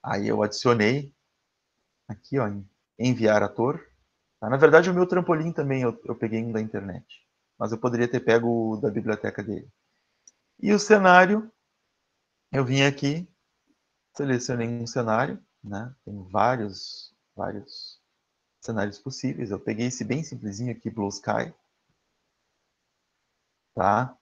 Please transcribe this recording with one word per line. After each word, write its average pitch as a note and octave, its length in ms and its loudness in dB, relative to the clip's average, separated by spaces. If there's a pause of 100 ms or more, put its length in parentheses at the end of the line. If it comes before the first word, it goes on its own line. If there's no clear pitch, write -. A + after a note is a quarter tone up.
Aí G#2+ 240 -4
eu G#2+ 160 0
adicionei A#2+ 720 0 (920)
aqui, B2+ 300 -8
ó, A2+ 100 0
em G2+ 200 -10 (320)
enviar A2 440 4
ator. B2+ 440 -2 (520)
Tá? A2 100 -6
Na C3 80 0
verdade, D#3+ 320 8
o F3+ 40 0
meu F3+ 140 2
trampolim F3 460 -2
também C3+ 300 -2
eu, A2+ 200 -2
eu A#2 120 -8
peguei A2+ 280 -4
um A#2 80 -6
da A2 80 -2
internet, G#2 680 -10 (320)
mas A2 140 -4
eu A2+ 60 -4
poderia A#2+ 320 0
ter B2+ 100 -2
pego A#2 540 2
o G#2+ 40 -6
da G#2+ 120 -2
biblioteca G#2+ 520 -6
dele. G#2 300 -10 (880)
E G#3 140 2
o G#3 60 4
cenário, G3 720 6 (1000)
eu C#3 140 0
vim C3+ 160 2
aqui, C#3+ 460 0 (840)
selecionei B2 540 -2
um A#2+ 180 -6
cenário, A#2+ 560 -2 (220)
né? G#2+ 400 -10
Tem G2+ 200 -14
vários, G#2 920 -2 (200)
vários - 680 -12 (580)
cenários G#2 400 -6
possíveis. B2+ 520 -8
Eu F#2+ 80 -6
peguei A#2 280 -6
esse B2+ 160 -8
bem C3+ 200 -6
simplesinho A#2 480 -10
aqui, A2+ 180 -10
Blue G#2+ 180 -6
Sky. A2 460 -6 (2250)
Tá? G#2+ 480 0